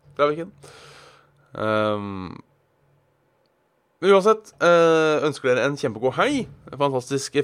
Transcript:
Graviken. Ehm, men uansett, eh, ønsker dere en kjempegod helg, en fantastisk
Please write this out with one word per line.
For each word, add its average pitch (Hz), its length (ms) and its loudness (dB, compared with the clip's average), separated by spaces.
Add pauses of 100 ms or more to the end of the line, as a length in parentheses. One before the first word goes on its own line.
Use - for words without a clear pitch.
(180)
Graviken. 151 340 -2 (1000)
Ehm, 104 840 -6 (1600)
men 190 120 4
uansett, 214 380 2 (100)
eh, 160 640 4
ønsker 135 260 -2
dere 123 140 2
en 143 120 -2
kjempegod 123 400 -2
helg, 247 300 0 (240)
en 139 100 -8
fantastisk 135 640 -4